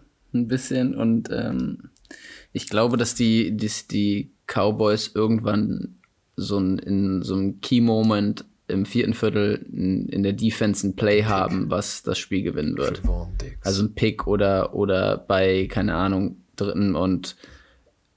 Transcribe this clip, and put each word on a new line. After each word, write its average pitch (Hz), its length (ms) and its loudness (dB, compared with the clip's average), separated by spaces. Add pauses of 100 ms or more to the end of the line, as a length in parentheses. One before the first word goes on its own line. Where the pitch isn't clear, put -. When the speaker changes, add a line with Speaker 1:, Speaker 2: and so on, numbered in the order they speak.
(320)
Speaker 1:
ein 120 140 0
bisschen. 127 480 -2
Und, 113 360 0
ähm, 123 600 -4 (640)
ich - 160 -6
glaube, 117 280 2
dass 113 180 0
die, 113 420 2
dass 107 320 -4
die 101 440 0 (140)
Cowboys 107 680 2
irgendwann 107 840 0 (400)
so 101 220 -2
ein, 95 200 0
in 98 440 0
so 95 120 -4
einem 95 260 -2
Key-Moment 110 840 2 (240)
im 98 180 0
vierten 113 280 0
Viertel 104 580 0
in, 92 360 0
in 98 140 -2
der 98 100 2
Defense 110 540 0
ein 92 100 -2
Play 104 260 4
Speaker 2:
Pick. 107 80 0
Speaker 1:
haben, 95 400 0
was - 340 -4
das - 140 -2
Spiel 98 240 -2
gewinnen 76 360 -2
wird. - 200 -2
Speaker 2:
Trevon 87 400 -2
Diggs. - 280 -8
Speaker 1:
Also 98 160 2
ein 107 120 -2
Pick - 320 -2
oder, 98 480 2
oder 98 440 0
bei, 95 520 2
keine 101 240 0
Ahnung, 95 480 -2 (140)
dritten 98 380 -2
und, 90 420 -2 (800)